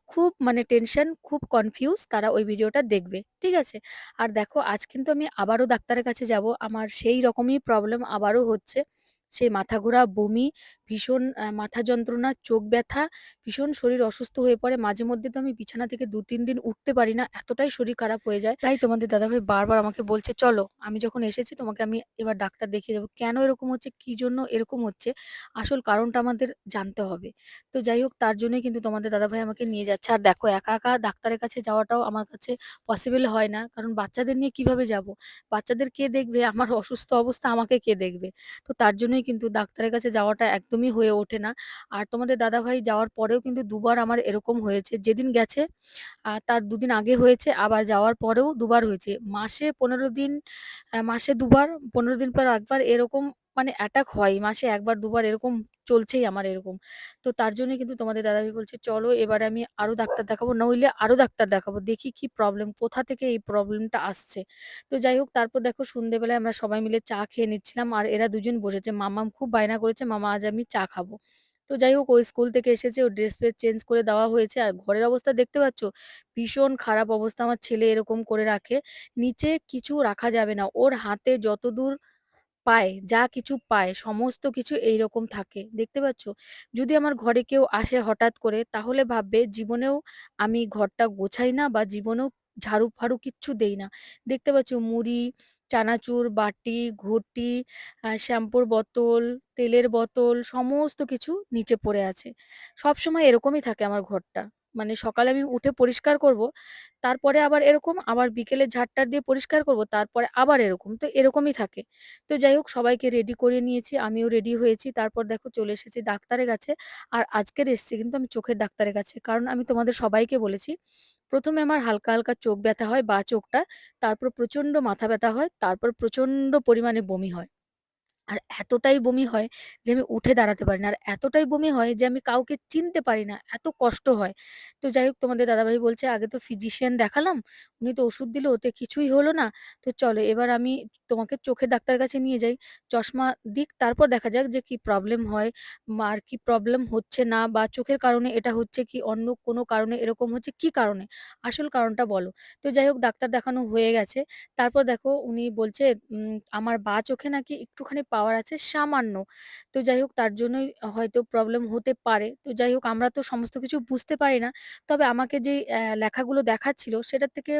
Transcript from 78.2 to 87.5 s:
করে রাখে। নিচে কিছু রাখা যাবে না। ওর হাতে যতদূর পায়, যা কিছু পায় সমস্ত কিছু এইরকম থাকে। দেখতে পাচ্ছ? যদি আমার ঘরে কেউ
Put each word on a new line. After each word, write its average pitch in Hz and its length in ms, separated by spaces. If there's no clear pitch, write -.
করে 214 200
রাখে। 214 320
নিচে 247 340
কিছু 254 240
রাখা 226 280
যাবে 220 240
না। 202 100
ওর 269 200
হাতে 220 440
যতদূর 226 540
পায়, 226 240
যা 226 240
কিছু 262 260
পায় 196 260
সমস্ত 220 520
কিছু 262 300
এইরকম 220 500
থাকে। 202 340
দেখতে 226 260
পাচ্ছ? 269 220
যদি 247 220
আমার 294 180
ঘরে 233 300
কেউ 269 180